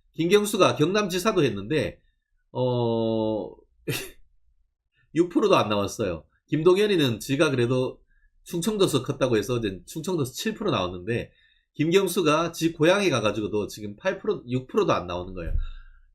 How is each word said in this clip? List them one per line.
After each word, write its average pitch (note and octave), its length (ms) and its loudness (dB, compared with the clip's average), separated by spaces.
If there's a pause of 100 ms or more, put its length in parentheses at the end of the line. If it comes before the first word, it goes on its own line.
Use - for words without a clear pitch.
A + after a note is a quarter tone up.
(140)
김경수가 F#3 640 4
경남지사도 F#3 680 0
했는데, G#2+ 580 -2 (500)
어, A2+ 1040 -2 (300)
<laughs> - 340 -8 (960)
육 F3 140 2
프로도 G3+ 260 2
안 A2 140 2
나왔어요. G2 560 -2 (220)
김동연이는 E3 720 2
지가 D3 280 0
그래도 B2+ 520 -2 (420)
충청도에서 F3 600 0
컸다고 B2 340 0
해서 A#2 220 -2
이제 F#2+ 260 -6
충청도에서 D#3 480 -6
칠 A3 200 -4
프로 G#3+ 160 -6
나왔는데, F#2 600 -4 (420)
김경수가 E3+ 800 2
지 E3 220 0
고향에 F3+ 360 4
가가지고도 G#2 580 0
지금 G#2 280 -12
팔 F#3+ 240 -4
프로, G3 300 -4
육 B2+ 180 -4
프로도 F#3 240 2
안 F2 160 -2
나오는 F2+ 260 -8
거예요. E2 220 -4 (600)